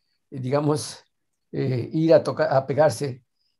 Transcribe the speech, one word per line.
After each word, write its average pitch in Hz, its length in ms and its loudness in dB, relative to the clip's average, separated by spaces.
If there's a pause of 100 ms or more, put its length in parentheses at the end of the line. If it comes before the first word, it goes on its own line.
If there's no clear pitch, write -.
(300)
eh, - 100 -12
digamos, 143 640 -2 (480)
eh, 131 400 -4
ir 160 220 4
a 151 80 6
tocar, 151 300 -2
a 135 140 2
pegarse 139 580 -2 (360)